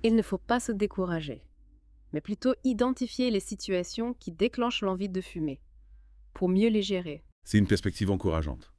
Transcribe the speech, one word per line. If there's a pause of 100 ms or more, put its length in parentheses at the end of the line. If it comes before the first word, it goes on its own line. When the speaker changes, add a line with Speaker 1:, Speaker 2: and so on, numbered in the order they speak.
Speaker 1:
Il
ne
faut
pas
se
décourager, (680)
mais
plutôt (100)
identifier
les
situations
qui
déclenchent
l'envie
de
fumer, (720)
pour
mieux
les
gérer. (200)
Speaker 2:
C'est
une
perspective
encourageante.